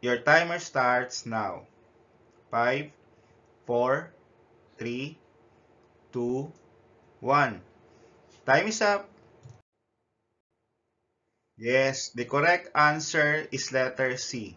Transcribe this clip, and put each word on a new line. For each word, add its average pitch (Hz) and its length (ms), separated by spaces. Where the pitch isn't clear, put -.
Your 123 160
timer 170 400
starts 123 640
now. 101 400
Five, 127 400
four, 127 480
three, 131 400
two, 127 380
one. 123 400
Time 156 220
is 220 140
up. 202 280
Yes, 131 520
the 120 160
correct 160 500
answer 151 760
is 139 200
letter 127 460
C 104 400